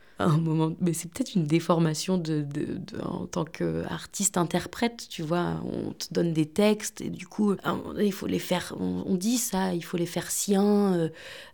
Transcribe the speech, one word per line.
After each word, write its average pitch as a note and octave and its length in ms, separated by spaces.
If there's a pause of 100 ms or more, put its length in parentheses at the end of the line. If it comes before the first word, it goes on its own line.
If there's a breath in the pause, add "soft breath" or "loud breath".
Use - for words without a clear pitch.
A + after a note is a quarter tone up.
(180 soft breath)
à G3 80
un D#3 120
moment, D#3+ 440
mais F3 100
c'est E3 180
peut-être - 260
une E3 100
déformation E3 720
de, D#3 240
de, - 360
de, - 240
en - 240
tant E3+ 200
qu'artiste-interprète, - 1600
tu - 120
vois, E3 420
on - 300
te - 200
donne E3+ 200
des D#3 120
textes G#3 540
et - 100
du F3 160
coup, G#3 380
à D3+ 60
un - 80
moment - 160
donné, G#3 140
il G3 40
faut - 160
les F3+ 120
faire, - 380
on, F3+ 280
on F#3+ 100
dit A3 220
ça, F#3+ 360
il E3+ 80
faut - 140
les E3+ 100
faire E3+ 240
siens, G3+ 640
euh, E3 160 (440 loud breath)